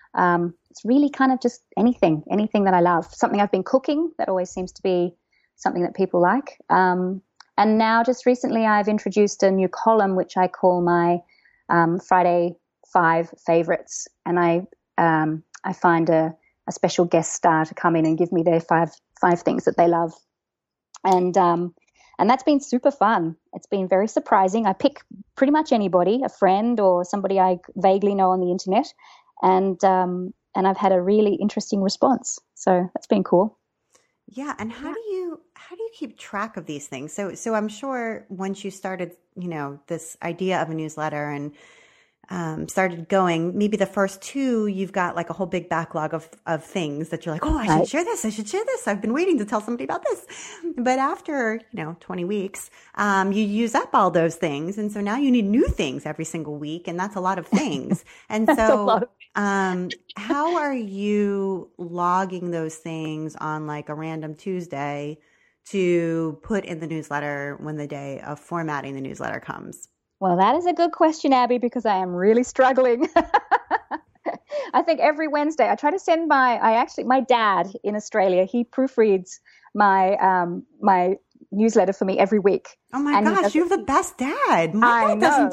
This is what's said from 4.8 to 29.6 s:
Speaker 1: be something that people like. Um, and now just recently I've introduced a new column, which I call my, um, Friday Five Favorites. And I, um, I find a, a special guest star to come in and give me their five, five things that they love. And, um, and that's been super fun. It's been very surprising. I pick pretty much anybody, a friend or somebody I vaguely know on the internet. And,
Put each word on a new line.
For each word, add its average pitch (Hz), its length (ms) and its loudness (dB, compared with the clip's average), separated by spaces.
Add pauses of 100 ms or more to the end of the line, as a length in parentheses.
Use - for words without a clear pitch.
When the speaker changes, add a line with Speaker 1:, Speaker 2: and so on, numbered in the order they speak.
Speaker 1:
be 180 320 0 (420)
something 175 260 -2
that - 120 -4
people 185 260 0
like. 196 380 0 (120)
Um, 185 520 2 (340)
and 220 220 4
now 220 240 2
just 247 240 0
recently 226 400 2
I've 208 220 2
introduced 208 540 0
a 190 80 6
new 190 180 2
column, 202 480 2
which 180 200 -4
I 185 120 2
call 180 340 2
my, 175 360 2 (500)
um, 170 320 2
Friday 175 560 2 (360)
Five 165 400 2 (140)
Favorites. 170 600 0 (180)
And 175 120 0
I, 170 280 2 (320)
um, 160 440 2 (220)
I 190 80 -4
find 170 380 2
a, 160 240 2 (340)
a 151 40 -6
special 175 340 0
guest 165 280 0
star 160 300 2
to - 100 -12
come 170 220 0
in 160 100 2
and 160 120 0
give 175 140 0
me 170 100 2
their 165 180 2
five, 165 300 0 (300)
five 175 220 2
things - 220 -2
that - 120 0
they 170 120 6
love. 170 240 0 (920)
And, 180 320 2
um, 175 380 2 (440)
and 190 120 2
that's 262 140 2
been 285 160 4
super 277 300 0
fun. 190 460 0 (160)
It's - 140 -16
been 190 220 -2
very 202 200 2
surprising. 214 580 2
I 190 60 0
pick - 280 0 (360)
pretty 269 140 2
much 311 220 2
anybody, 196 520 2
a 214 40 -2
friend 214 520 2
or 180 240 4
somebody 196 340 -2
I 185 200 4 (180)
vaguely 196 380 2
know 190 160 4
on 185 100 2
the 180 100 0
internet. 190 360 0 (560)
And, 185 420 2